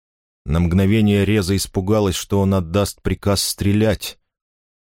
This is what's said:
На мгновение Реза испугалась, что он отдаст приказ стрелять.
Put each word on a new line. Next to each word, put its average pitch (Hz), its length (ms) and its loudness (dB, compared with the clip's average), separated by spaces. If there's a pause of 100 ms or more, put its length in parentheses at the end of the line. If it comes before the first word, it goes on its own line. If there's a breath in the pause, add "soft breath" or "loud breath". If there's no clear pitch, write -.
(440)
На 80 160 -2
мгновение 98 640 2
Реза 98 320 0
испугалась, 98 600 -2
что - 260 -2
он 98 140 2
отдаст 92 480 -2
приказ 95 400 -2
стрелять. 104 720 -2 (640)